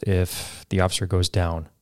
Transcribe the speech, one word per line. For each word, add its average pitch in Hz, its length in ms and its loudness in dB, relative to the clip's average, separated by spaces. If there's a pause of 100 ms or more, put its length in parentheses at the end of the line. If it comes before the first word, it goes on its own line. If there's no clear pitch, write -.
if - 640 -2
the 95 100 2
officer 92 260 2
goes 90 240 2
down. 85 380 0 (140)